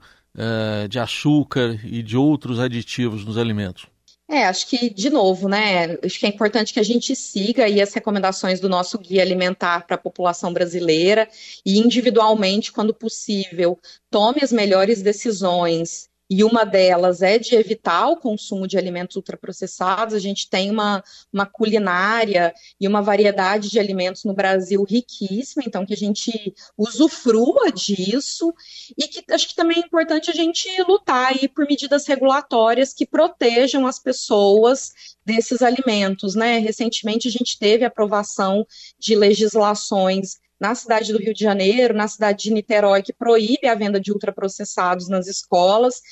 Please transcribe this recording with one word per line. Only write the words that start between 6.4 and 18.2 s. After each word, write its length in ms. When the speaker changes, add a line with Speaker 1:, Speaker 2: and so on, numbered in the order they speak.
Speaker 2:
que 60
a 40
gente 320
siga 500
aí 160
as 120
recomendações 680
do 100
nosso 280
guia 240
alimentar 640
pra 120
população 560
brasileira 760
e, 140
individualmente, 920
quando 220
possível, 840
tome 320
as 100
melhores 500
decisões. 1080
E 140
uma 220
delas 560
é 160
de 160
evitar 540
o 100
consumo 480